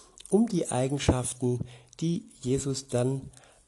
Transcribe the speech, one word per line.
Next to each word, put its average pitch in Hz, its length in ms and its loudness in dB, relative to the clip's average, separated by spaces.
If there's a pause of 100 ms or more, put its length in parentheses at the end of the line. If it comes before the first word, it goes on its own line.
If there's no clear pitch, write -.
(300)
um 226 180 4
die 170 240 0
Eigenschaften, 127 880 0 (400)
die 170 280 -2 (120)
Jesus 131 480 -2
dann 131 420 0 (380)